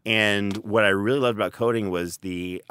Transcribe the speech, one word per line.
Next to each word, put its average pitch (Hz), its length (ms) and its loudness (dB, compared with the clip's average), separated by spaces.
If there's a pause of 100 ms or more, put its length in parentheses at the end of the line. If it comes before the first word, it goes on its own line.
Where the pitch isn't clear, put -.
And 104 540 2
what 107 260 2
I 101 60 6
really 104 300 0
loved 120 180 0
about 95 160 -2
coding 113 380 -2
was 87 260 -4
the, 90 540 -8